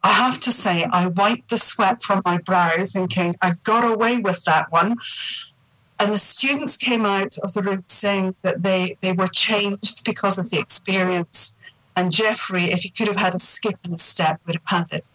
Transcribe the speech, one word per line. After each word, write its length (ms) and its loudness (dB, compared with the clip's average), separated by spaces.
I 80 4
have 280 2
to 120 2
say, 320 2
I 220 2
wiped 420 0
the 100 0
sweat 440 2
from 220 0
my 120 2
brow 480 2
thinking, 560 -2
"I 120 2
got 260 4
away 280 2
with 260 -2
that 260 2
one." 260 2
And 120 2
the 60 2
students 580 0
came 280 0
out 340 0
of 160 -6
the 80 -2
room 240 -2
saying 560 0
that 200 -2
they, 380 0
they 120 -2
were 140 0
changed 760 -2
because 340 -2
of 120 -4
the 100 -2
experience. 960 -2
And 160 0
Geoffrey, 580 0
if 120 -2
he 80 -10
could 180 -2
have 80 -2
had 180 0
a 60 -2
skip 420 0
and 120 -8
a 40 -6
step, 480 0
would 80 -6
have 240 -2
had 180 -4
it. 180 -10